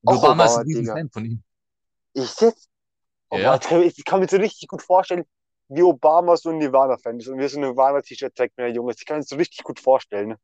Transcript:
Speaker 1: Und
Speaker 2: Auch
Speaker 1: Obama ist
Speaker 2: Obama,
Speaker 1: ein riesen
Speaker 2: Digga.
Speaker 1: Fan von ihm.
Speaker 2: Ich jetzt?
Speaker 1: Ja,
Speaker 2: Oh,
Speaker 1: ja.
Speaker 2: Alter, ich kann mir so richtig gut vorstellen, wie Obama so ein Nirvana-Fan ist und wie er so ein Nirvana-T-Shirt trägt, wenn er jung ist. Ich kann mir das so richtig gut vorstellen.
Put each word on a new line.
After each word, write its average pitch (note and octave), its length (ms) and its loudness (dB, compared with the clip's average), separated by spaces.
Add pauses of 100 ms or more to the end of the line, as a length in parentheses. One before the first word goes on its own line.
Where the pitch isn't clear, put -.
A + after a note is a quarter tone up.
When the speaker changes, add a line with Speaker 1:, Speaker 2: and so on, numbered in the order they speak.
Speaker 1:
Und - 120 2
Speaker 2:
Auch - 100 2
Speaker 1:
Obama D3 220 6
ist A#2 120 4
Speaker 2:
Obama, A#2 60 -2
Speaker 1:
ein - 20 -6
riesen A#2+ 220 -4
Speaker 2:
Digga. A2 80 -6
Speaker 1:
Fan D#3 140 -8
von A2 160 -10
ihm. A2+ 180 -10 (680)
Speaker 2:
Ich B2+ 280 -8
jetzt? - 280 0 (640)
Speaker 1:
Ja, F#2+ 80 -4
Speaker 2:
Oh, - 20 -2
Speaker 1:
ja. C3 200 2
Speaker 2:
Alter, F3 220 2
ich - 220 -2
kann F#3+ 160 0
mir F#3 80 0
so G3 80 0
richtig - 320 -4
gut F#3+ 140 -14
vorstellen, F3+ 420 0 (440)
wie D3 140 2
Obama E3+ 540 4
so E3 120 -6
ein D#3+ 100 -4
Nirvana-Fan C3 600 0
ist A2+ 80 -14
und C3+ 120 -12
wie C#3 40 -2
er C#3+ 60 -2
so C#3 100 -10
ein - 40 -4
Nirvana-T-Shirt C3 720 -2
trägt, B2 220 -4
wenn B2 100 -6
er A#2 60 -6
jung A#2+ 160 -6
ist. A2+ 120 -10
Ich - 40 -20
kann D3+ 120 -6
mir D3+ 40 -6
das - 80 -12
so C#3 80 -12
richtig - 260 -6
gut - 160 -14
vorstellen. A2 640 -2